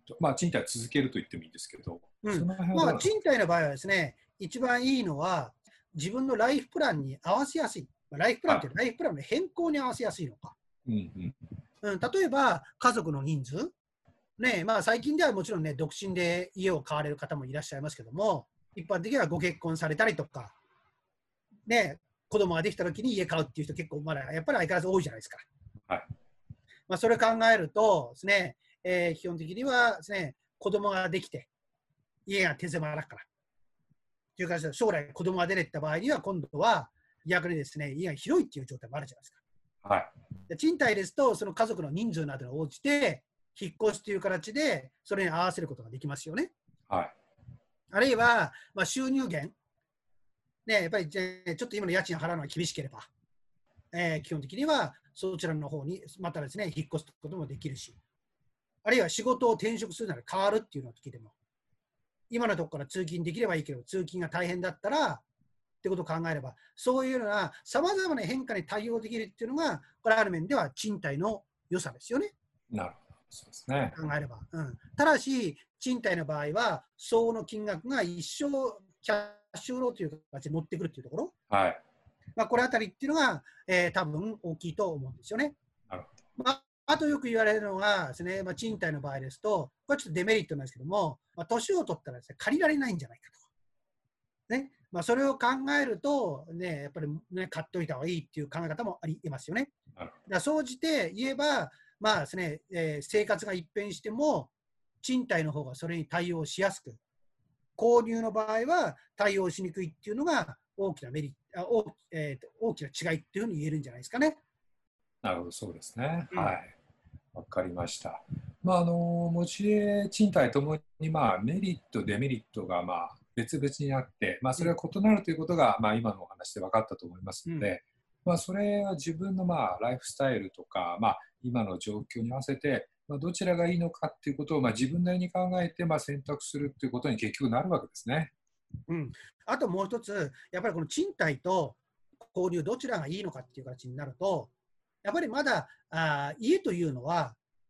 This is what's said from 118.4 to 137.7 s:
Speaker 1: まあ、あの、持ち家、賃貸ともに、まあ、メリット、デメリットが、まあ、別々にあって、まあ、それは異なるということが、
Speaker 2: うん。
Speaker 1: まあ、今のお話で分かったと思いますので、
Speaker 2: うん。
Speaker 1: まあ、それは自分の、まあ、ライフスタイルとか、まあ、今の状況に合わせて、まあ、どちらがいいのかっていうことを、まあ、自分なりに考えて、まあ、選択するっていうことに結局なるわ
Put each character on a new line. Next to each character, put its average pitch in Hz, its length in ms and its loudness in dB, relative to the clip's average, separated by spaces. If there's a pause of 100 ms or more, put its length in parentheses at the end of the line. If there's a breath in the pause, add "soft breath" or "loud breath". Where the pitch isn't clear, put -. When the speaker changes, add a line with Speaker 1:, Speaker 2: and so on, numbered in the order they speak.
Speaker 1:
ま 185 120 4
あ、 180 60 6
あ 170 40 2
の、 170 480 0
持 170 140 2
ち 202 200 -2
家、 208 420 2
賃 208 220 4
貸 131 200 6
と 143 100 4
も 151 160 0 (220)
に、 156 100 -2
ま 139 260 4
あ、 92 60 -2
メ 139 180 0
リ 185 180 0
ッ - 20 -14 (120)
ト、 101 140 -2
デ 101 140 0
メ 139 100 0
リ 117 120 -2
ッ - 20 -20 (100)
ト 95 140 -6
が、 87 160 0
ま 92 100 -4
あ、 85 220 -6 (180)
別 117 240 -2
々 139 120 0 (100)
に 143 140 -2
あ 135 80 0
っ - 80 -10 (100)
て、 92 240 -2
ま 131 80 2
あ、 - 20 0
そ 170 100 -2
れ 170 80 4
は 165 60 2
異 180 240 -2
な 214 140 8
る 185 80 0
と 165 80 -2
い - 20 2
う 156 40 -2
こ 156 100 -4
と 170 80 2
が、 123 220 6
Speaker 2:
う - 40 -2
ん。 - 20 2
Speaker 1:
ま 107 60 4
あ、 110 60 4
今 113 180 0
の 95 80 -10
お 90 60 -14
話 - 260 -14
で 98 80 -6
分 92 80 -4
か 113 120 4
っ 110 60 -2
た - 80 -8
と 87 120 -16
思 87 100 -16
い 95 60 -14
ま 95 100 -10
す - 160 -10
の 165 100 -4
で、 101 120 0
Speaker 2:
う - 20 -2
ん。 87 40 -6 (480)
Speaker 1:
ま 175 80 4
あ、 170 40 4
そ 185 160 -4
れ 202 300 2
は 196 100 -2
自 165 200 -4
分 185 220 -2
の、 185 100 0
ま 139 280 2
あ、 90 80 -6
ラ 120 120 0
イ 127 40 -4
フ - 80 -12
ス - 100 -10
タ 135 160 2
イ 110 80 2
ル 95 120 -6
と - 120 -20
か、 87 360 -4
ま 110 100 4
あ、 90 100 0 (240 loud breath)
今 120 200 0
の 95 140 -4
状 107 220 -6
況 - 220 -8
に 117 100 -4
合 131 60 -4
わ 131 60 -6
せ 139 120 -2
て、 135 340 -2 (180)
ま 143 80 -6
あ、 143 40 -4
ど 165 120 -4
ち 180 140 -4
ら 180 100 4
が 170 140 2
い 180 60 2
い 170 40 2
の 170 100 0
か - 180 -6
っ - 120 -8
て 143 120 -4
い - 20 -2
う 135 40 -6
こ 143 80 -4
と 160 120 2
を、 139 40 4
ま 123 80 4
あ、 - 40 0
自 123 140 0
分 170 160 0
な 180 100 2
り 180 60 2
に 180 120 -2
考 185 180 0 (120)
え 175 80 0
て、 175 160 -4
ま 160 100 2
あ、 151 40 0
選 143 240 -6
択 147 200 -6
す - 140 -8
る 143 180 -4
っ - 20 -20
て 135 100 -4
い - 20 0
う - 20 -6
こ 120 80 -4
と 147 100 -2
に 117 60 0
結 107 240 -4
局 135 120 0
な 123 100 2
る 185 80 -2
わ 165 100 2